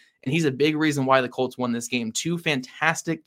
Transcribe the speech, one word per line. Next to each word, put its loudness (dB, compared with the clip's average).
and -2
he's 2
a 2
big 2
reason 2
why 6
the -2
Colts -2
won -2
this -4
game. -4
Two -2
fantastic -2